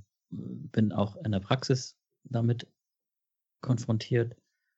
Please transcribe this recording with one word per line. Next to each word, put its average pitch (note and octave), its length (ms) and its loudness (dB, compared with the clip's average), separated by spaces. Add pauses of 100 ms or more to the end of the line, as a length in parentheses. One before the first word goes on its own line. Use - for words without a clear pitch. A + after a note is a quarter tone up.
(320)
bin - 600 0
auch G2+ 220 0 (100)
in A2 60 0
der G2+ 80 2
Praxis C3 580 0 (260)
damit A#2 480 0 (920)
konfrontiert A#2 720 0 (420)